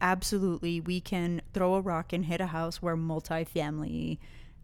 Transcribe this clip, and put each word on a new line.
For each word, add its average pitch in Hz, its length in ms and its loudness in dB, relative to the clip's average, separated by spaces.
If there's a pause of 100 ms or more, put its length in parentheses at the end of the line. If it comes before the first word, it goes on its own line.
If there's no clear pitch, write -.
absolutely, 185 800 2
we 175 200 0
can 175 400 0 (140)
throw 185 220 4
a 196 40 4
rock 170 320 -2
and 180 140 0
hit 165 140 0
a 185 80 0
house 165 340 -2
where 170 140 2
multifamily 160 1200 -2 (460)